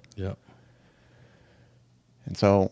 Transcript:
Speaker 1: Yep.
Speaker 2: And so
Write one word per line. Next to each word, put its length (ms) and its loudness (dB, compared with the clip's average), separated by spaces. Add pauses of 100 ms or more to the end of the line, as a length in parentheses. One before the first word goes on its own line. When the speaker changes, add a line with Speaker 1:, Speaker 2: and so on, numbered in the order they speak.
(140)
Speaker 1:
Yep. 240 -10 (1900)
Speaker 2:
And 100 -10
so 360 2